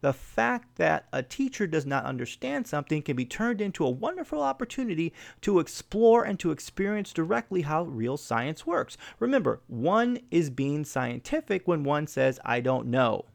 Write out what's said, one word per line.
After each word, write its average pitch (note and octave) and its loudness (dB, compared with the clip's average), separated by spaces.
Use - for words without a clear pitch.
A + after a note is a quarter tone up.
The C#3 2
fact - -2
that D#3+ 2
a C3+ -2
teacher C4 -4
does D#3 0
not C3+ -2
understand C3 -6
something D3 -2
can D3 -2
be B2 -2
turned A3 -2
into G3 -2
a B2+ 2
wonderful D4+ -4
opportunity A#3 -2
to G3 6
explore A3+ 4
and G3 -4
to E3+ 0
experience G3 -4
directly F#3 0
how D#3 0
real B2+ -2
science B2 -4
works. - -2
Remember, A#3 2
one G#3+ 2
is E3 4
being C#3 -2
scientific C#3 -2
when D#3+ 2
one D3 2
says, C3 0
'I A#2+ 0
don't B2+ 0
know' A#2+ 2